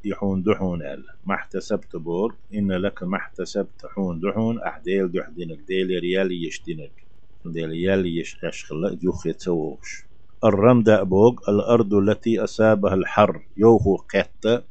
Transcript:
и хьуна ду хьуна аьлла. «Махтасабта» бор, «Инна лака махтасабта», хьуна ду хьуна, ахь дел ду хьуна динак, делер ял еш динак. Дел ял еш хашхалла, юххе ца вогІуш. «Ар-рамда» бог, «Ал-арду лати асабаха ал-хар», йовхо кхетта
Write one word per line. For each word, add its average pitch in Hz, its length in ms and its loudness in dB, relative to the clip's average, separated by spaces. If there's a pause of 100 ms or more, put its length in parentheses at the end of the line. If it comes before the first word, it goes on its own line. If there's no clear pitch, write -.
и 101 80 -4
хьуна 95 320 -2
ду 104 120 2
хьуна 87 380 -4
аьлла. - 180 -14 (140)
«Махтасабта» - 720 -6
бор, 87 380 -4 (120)
«Инна 98 300 -2
лака 95 260 -4
махтасабта», 92 880 -6
хьуна 90 260 -4
ду 95 120 -2
хьуна, 113 320 -2
ахь - 200 -8
дел 95 260 0
ду 87 100 -4
хьуна 78 160 -10
динак, 80 300 -10
делер 92 380 -2
ял 92 260 0
еш 85 340 -6
динак. 78 320 -10 (500)
Дел 82 260 -6
ял 92 320 2
еш 85 360 -4
хашхалла, 82 500 -6 (120)
юххе 85 320 -2
ца - 180 -6
вогІуш. - 540 -6 (360)
«Ар-рамда» 107 640 6
бог, 104 420 6
«Ал-арду 104 520 4
лати 104 380 2
асабаха 104 580 4
ал-хар», 92 360 4 (260)
йовхо 101 400 6 (100)
кхетта 110 640 0